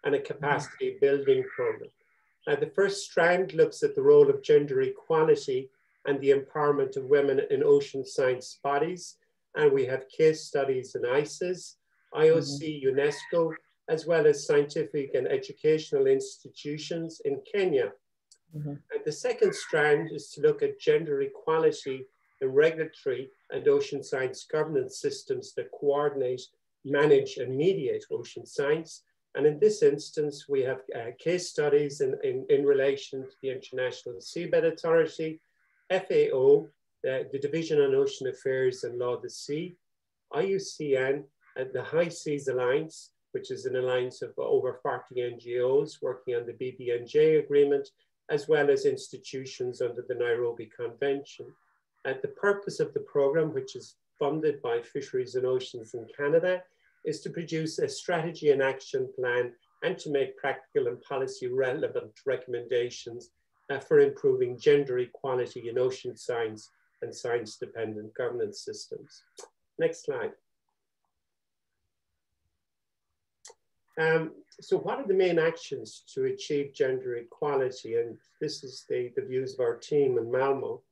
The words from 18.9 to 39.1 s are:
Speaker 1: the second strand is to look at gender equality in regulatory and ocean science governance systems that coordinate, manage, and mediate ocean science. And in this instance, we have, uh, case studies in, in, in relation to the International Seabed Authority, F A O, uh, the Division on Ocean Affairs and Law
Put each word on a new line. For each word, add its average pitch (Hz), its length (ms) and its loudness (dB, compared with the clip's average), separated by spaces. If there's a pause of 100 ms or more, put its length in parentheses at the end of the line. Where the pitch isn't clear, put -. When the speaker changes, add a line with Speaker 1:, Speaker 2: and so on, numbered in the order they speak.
Speaker 1:
the 151 80 -4
second 226 420 0
strand 151 580 2
is - 180 -12
to 147 100 -14
look 147 220 4
at 143 180 -2
gender 151 420 2
equality 147 840 0 (360)
in 131 80 0
regulatory 147 800 0 (200)
and 131 160 -2
ocean 143 380 2
science 131 400 -6
governance 151 560 -2
systems 135 540 -6
that 123 180 -8
coordinate, 139 680 -2 (420)
manage, 143 540 4
and 131 180 -4
mediate 143 560 0
ocean - 340 -10
science. 151 560 -2 (320)
And 135 120 2
in 147 120 4
this 214 240 4
instance, 147 680 0
we 139 140 2
have, 127 180 -2 (140)
uh, 117 240 -8
case 175 300 -2
studies 147 520 2
in, 135 140 0 (100)
in, 131 260 -2
in 143 140 4
relation 139 580 2
to - 200 -16
the 131 80 -4
International 123 640 -6
Seabed 165 480 0
Authority, 160 760 2 (500)
F 185 200 0
A 151 220 4
O, 143 360 6 (400)
uh, 131 240 -2
the 139 80 -6
Division 156 400 0
on 135 140 4
Ocean 135 340 0
Affairs 131 560 -2
and 120 140 -8
Law 123 160 -2